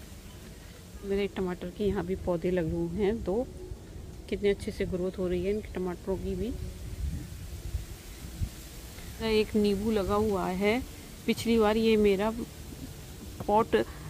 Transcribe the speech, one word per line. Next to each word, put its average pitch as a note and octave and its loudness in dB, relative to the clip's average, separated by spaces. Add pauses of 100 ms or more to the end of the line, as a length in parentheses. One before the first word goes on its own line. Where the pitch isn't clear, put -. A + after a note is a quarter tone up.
(1040)
मेरे G3 0
टमाटर F3+ -4
के G#3 -4
यहाँ F#3+ 2
भी F#3 -2
पौधे F3 0
लगे E3+ 2
हुए E3+ 0
हैं G#3+ 2
दो, A3 0 (840)
कितने G3+ 2
अच्छे G3+ -2
से F#3+ -2
growth F#3 -2
हो F#3 0
रही F3+ 0
है G3 0
इनके G#3+ -2
टमाटरों F3+ -2
की F#3+ -2
भी। G3+ -2 (2750)
एक G#3+ 6
नींबू G#3 4
लगा G3+ 4
हुआ G3+ 4
है, G3+ 4 (440)
पिछली A3+ 4
बार G#3+ 6
ये A3+ 6
मेरा G#3 6 (1160)
पॉट A3 6 (340)